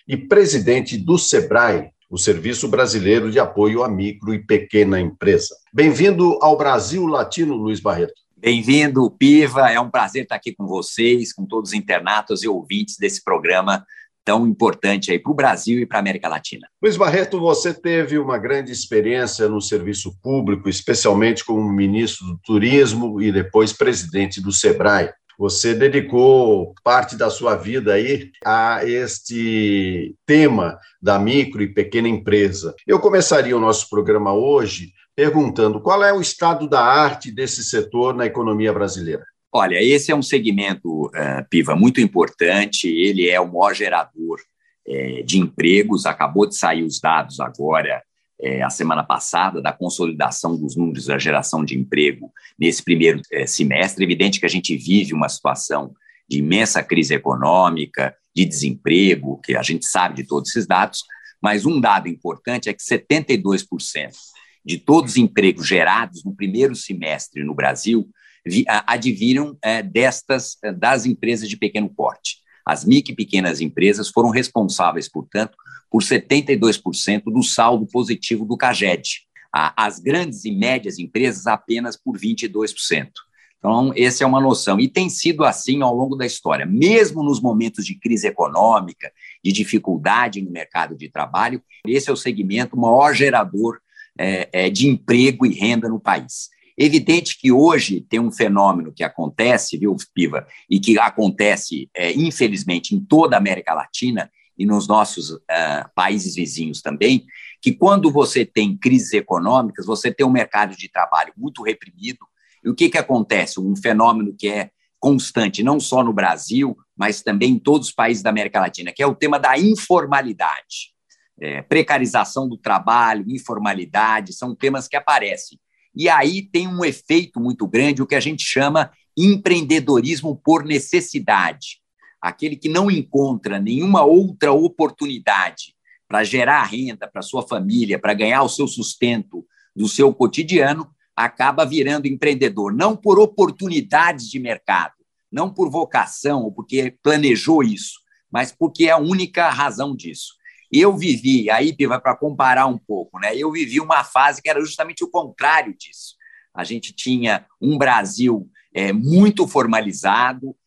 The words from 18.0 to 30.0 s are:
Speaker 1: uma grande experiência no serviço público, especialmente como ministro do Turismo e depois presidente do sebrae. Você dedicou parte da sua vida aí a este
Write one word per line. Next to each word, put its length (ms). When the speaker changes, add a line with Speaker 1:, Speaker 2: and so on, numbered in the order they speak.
Speaker 1:
uma 180
grande 340
experiência 800
no 100
serviço 640
público, 480
especialmente 720
como 240
ministro 600
do 100
Turismo 840
e 120
depois 420
presidente 680
do 120
sebrae. 580
Você 340
dedicou 1120
parte 320
da 160
sua 240
vida 380
aí 360
a 400
este 1300